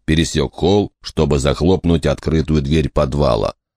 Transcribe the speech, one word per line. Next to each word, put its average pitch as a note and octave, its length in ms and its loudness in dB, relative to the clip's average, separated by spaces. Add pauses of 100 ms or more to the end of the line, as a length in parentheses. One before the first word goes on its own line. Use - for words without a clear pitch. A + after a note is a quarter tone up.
пересёк D#2 500 0
холл, G2+ 360 2 (100)
чтобы D2 380 0
захлопнуть E2 680 0
открытую D2+ 580 0
дверь C#2+ 260 0
подвала. C2 680 0 (220)